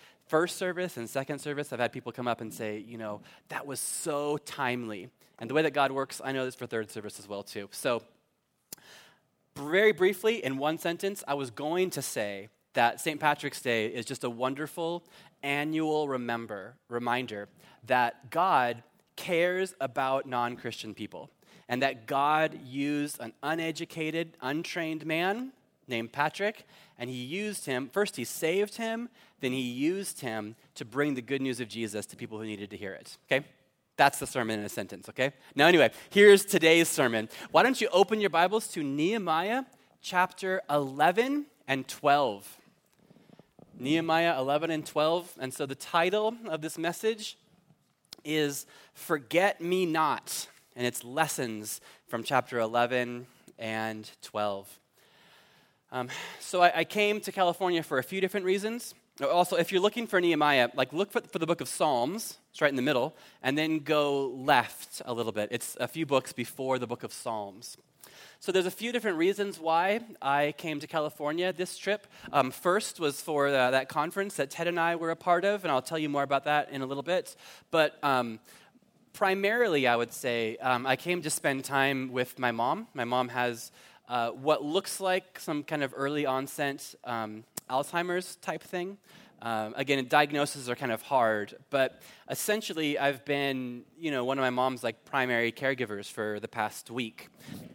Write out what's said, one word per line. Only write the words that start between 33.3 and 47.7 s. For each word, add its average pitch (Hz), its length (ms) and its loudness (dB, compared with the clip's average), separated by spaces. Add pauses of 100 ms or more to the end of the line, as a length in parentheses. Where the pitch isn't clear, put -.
That's 139 220 6
the 139 80 -6
sermon 110 340 -2
in 104 60 -6
a - 20 -6
sentence, 98 400 -10
okay? 131 240 -2 (220)
Now 147 120 6
anyway, 156 240 8 (200)
here's 202 340 12
today's 165 440 6
sermon. 117 420 2 (200)
Why 160 120 8
don't 247 180 4
you 208 80 0
open 196 320 4
your 202 100 2
Bibles 185 420 2
to 160 120 -4
Nehemiah 180 800 0 (380)
chapter 185 680 0
eleven 175 760 2 (200)
and 135 220 -2
twelve. 139 720 2 (1200)
Nehemiah 160 600 2
eleven 147 320 0
and 156 160 -4
twelve. 165 540 0
And 131 120 -6
so 147 140 -4
the 135 80 -6
title 208 720 0
of 160 160 -4
this 156 180 -8
message 214 600 -4 (840)